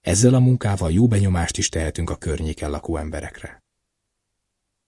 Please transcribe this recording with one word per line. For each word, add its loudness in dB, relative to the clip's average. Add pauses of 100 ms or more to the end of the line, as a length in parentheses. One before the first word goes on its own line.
Ezzel 4
a 4
munkával 2
jó 4
benyomást 0
is -2
tehetünk -4
a -6
környéken -6
lakó -6
emberekre. -12 (1200)